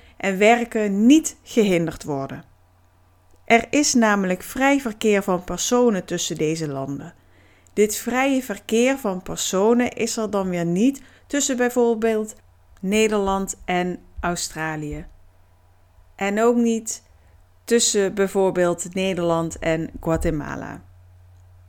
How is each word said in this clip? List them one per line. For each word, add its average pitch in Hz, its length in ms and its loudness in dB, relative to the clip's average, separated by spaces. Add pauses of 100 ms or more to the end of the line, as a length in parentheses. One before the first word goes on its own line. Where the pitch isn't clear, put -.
(160)
en 190 220 -4
werken 214 680 4
niet 311 360 6
gehinderd 175 640 0
worden. 139 400 -8 (1000)
Er 226 260 4
is 294 240 2
namelijk 202 480 2
vrij 277 380 0
verkeer 214 420 0
van 185 220 -2
personen 226 600 0
tussen 170 320 -6
deze 160 320 -2
landen. 139 460 -8 (600)
Dit 214 220 2
vrije 262 460 0
verkeer 240 560 0
van 185 240 -6
personen 226 720 0
is - 240 -4
er 220 140 -4
dan 196 180 -2
weer 175 160 -2
niet 202 380 0 (240)
tussen 277 300 -2
bijvoorbeeld 226 800 0 (460)
Nederland 196 840 0
en 180 340 -2 (220)
Australië. 156 840 -6 (1080)
En 202 240 -2
ook 240 160 4
niet 226 460 0 (640)
tussen 214 500 2
bijvoorbeeld 180 800 0
Nederland 170 640 -2
en 160 320 -2 (100)
Guatemala. 151 800 -4 (880)